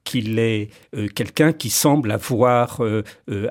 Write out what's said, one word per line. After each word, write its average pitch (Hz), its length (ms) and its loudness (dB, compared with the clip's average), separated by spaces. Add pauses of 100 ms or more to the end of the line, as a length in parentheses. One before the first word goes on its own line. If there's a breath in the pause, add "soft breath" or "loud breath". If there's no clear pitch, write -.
qu'il 110 380 -2
est, 107 300 0 (260 soft breath)
euh, 107 100 -2
quelqu'un 120 460 0
qui 123 180 -8
semble 143 400 2
avoir, 120 720 2
euh, 107 240 0 (260 loud breath)
euh, 101 200 -4